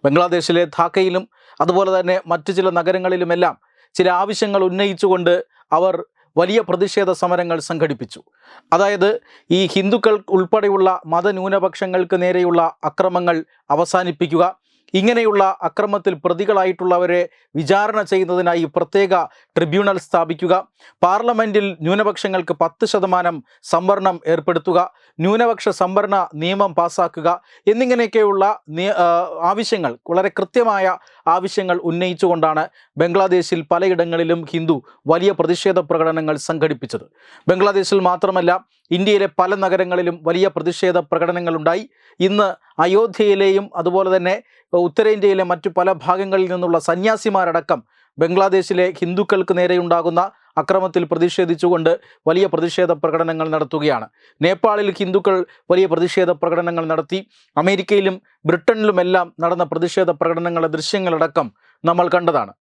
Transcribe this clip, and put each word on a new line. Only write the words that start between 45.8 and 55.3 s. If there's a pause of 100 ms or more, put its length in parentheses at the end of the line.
ഭാഗങ്ങളിൽ
നിന്നുള്ള
സന്യാസിമാരടക്കം (360)
ബംഗ്ലാദേശിലെ
ഹിന്ദുക്കൾക്ക്
നേരെയുണ്ടാകുന്ന (300)
അക്രമത്തിൽ
പ്രതിഷേധിച്ചുകൊണ്ട് (280)
വലിയ
പ്രതിഷേധ (120)
പ്രകടനങ്ങൾ
നടത്തുകയാണ്. (340)
നേപ്പാളിൽ
ഹിന്ദുക്കൾ (240)